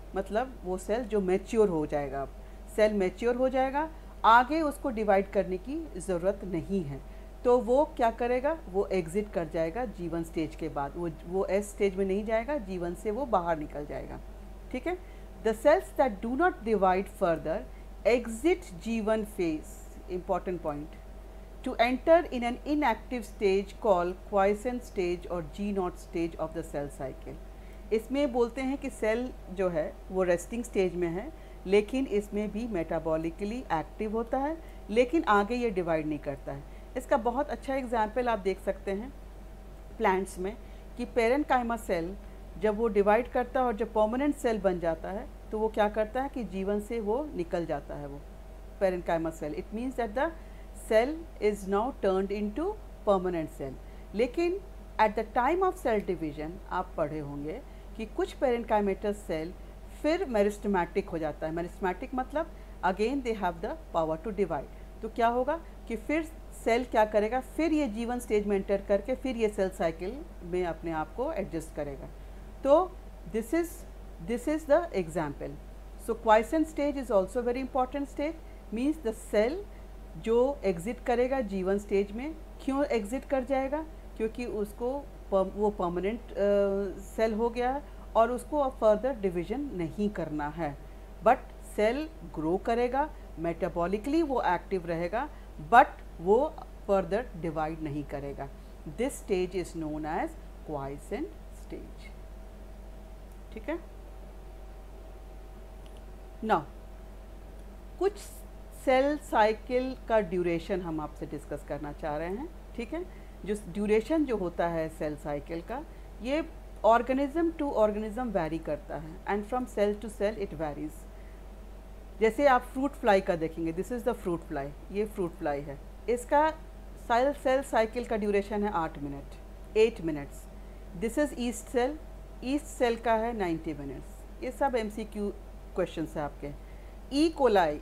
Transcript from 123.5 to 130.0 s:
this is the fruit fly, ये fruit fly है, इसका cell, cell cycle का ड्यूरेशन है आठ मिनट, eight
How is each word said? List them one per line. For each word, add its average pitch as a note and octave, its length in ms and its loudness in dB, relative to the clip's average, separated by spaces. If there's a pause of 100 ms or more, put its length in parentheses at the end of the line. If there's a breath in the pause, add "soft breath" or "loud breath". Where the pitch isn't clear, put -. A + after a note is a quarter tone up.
this F3 180 -4
is A#3 120 -2
the A#3+ 120 2
fruit F3 360 -2
fly, C#3 160 -2 (240)
ये G3+ 140 0
fruit F#3+ 260 -2
fly C#3+ 300 -2
है, C#3+ 160 -10 (320)
इसका C#4+ 400 6 (580)
cell, B3+ 260 6
cell C4+ 300 2
cycle A#3 420 2
का A3+ 120 0
ड्यूरेशन G3+ 460 2
है G#3 100 2
आठ D#3+ 260 0
मिनट, C#3 380 -8 (400)
eight A3+ 240 6